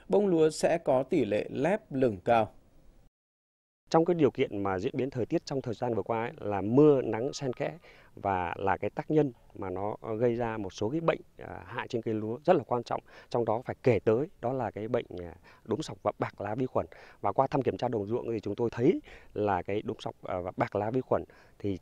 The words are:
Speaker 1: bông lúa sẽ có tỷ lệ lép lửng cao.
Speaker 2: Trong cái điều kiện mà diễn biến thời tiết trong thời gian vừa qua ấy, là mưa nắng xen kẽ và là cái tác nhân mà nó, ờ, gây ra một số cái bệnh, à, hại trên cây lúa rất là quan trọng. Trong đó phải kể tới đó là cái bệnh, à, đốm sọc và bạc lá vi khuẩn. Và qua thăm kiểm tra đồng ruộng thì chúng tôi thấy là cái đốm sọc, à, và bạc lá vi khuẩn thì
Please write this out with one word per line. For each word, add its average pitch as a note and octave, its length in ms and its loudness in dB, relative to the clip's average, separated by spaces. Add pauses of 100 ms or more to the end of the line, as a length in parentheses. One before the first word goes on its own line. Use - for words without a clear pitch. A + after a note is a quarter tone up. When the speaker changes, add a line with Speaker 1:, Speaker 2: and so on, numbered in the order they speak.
Speaker 1:
bông G3+ 180 4
lúa D#3+ 240 6
sẽ D#3 280 0
có C3+ 240 2
tỷ C#3 220 2
lệ G#2 280 0
lép D#3+ 400 -2
lửng C3 320 2
cao. A2+ 260 4 (1400)
Speaker 2:
Trong E3 140 6
cái F3+ 100 2
điều D3 160 6
kiện G2+ 320 -2
mà G2 160 0
diễn G#2 180 -2
biến C3 140 -2
thời B2 160 -2
tiết E3+ 200 -2
trong C3+ 160 -4
thời A2+ 120 -6
gian B2 200 -2
vừa G2+ 80 0
qua A2+ 200 -2
ấy, A#2+ 180 -6
là G2+ 200 -2
mưa C3+ 420 6
nắng A2 300 -4
xen C3+ 200 -6
kẽ D#3 260 -6 (360)
và F#2 440 -2
là F#2+ 180 0
cái G#2 140 -4
tác - 200 -8
nhân D3 220 2 (260)
mà F#2+ 120 -8
nó, G2 300 -6
ờ, A2+ 160 -6
gây A#2+ 180 2
ra A2+ 220 -4
một G2 160 -8
số G#2 160 -2
cái D#3 120 -2
bệnh, E3 200 0 (180)
à, F#2 280 -12
hại A#2 220 -8
trên A2+ 140 -4
cây A2 120 -2
lúa G#2+ 300 -4
rất F3+ 120 6
là C3 100 0
quan A#2+ 160 -2
trọng. - 180 -4 (300)
Trong A#2+ 140 0
đó A2 200 0
phải A2+ 180 -6
kể A2+ 220 4
tới A#2+ 220 4 (140)
đó B2 120 -2
là B2 180 -2
cái G#2+ 180 -8
bệnh, A#2+ 180 -2 (160)
à, E2 120 -12 (300)
đốm - 180 -2
sọc - 200 -12
và - 160 0
bạc A2+ 220 -6
lá G#2 140 -6
vi B2+ 120 -2
khuẩn. F#2+ 200 -2 (340)
Và G2 120 -2
qua C3+ 140 2
thăm C#3 160 0
kiểm G#2+ 140 0
tra B2 120 -2
đồng G#2+ 180 -2
ruộng A#2 260 -4
thì G#2+ 80 -2
chúng G2+ 140 -4
tôi A#2+ 180 0
thấy E3+ 280 4 (340)
là G2+ 280 0
cái G2+ 200 -4
đốm - 180 -6
sọc, - 220 -10
à, - 160 -4
và F2+ 180 -6
bạc - 200 -2
lá G#2 140 0
vi C3 100 -2
khuẩn F#2 240 -2 (340)
thì G2 240 -4